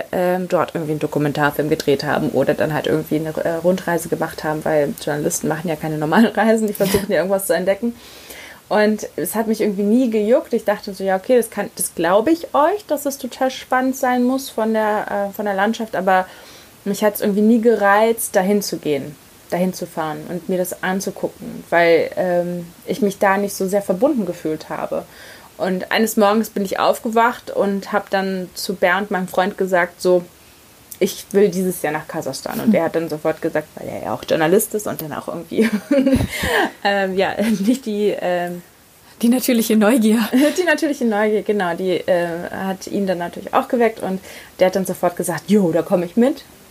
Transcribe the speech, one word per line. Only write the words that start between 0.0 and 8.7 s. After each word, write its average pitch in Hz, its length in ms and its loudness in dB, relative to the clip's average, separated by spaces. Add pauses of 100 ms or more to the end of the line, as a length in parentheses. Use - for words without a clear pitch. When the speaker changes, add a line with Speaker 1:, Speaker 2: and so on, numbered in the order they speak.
Speaker 1:
ähm, 180 360 0
dort 165 260 0
irgendwie 156 160 -4
einen 151 100 -2
Dokumentarfilm 147 680 0
gedreht 147 340 0
haben 143 280 0
oder 135 200 2
dann 156 220 -2
halt 139 140 -2
irgendwie 156 280 -2
eine, 156 140 -4 (120)
äh, 165 120 -2
Rundreise 170 560 -2
gemacht 165 340 -4
haben, 156 220 -2
weil 151 260 2 (100)
Journalisten 147 460 -2
machen 156 180 -4
ja 156 100 -2
keine 156 200 -4
normalen 160 300 4
<laughs> - 80 -4
Reisen, 220 320 2
die 208 80 -4
versuchen 196 360 0
ja 185 100 2
irgendwas 190 260 -2
zu 165 80 2
entdecken. 196 400 0 (760)
Und 208 480 2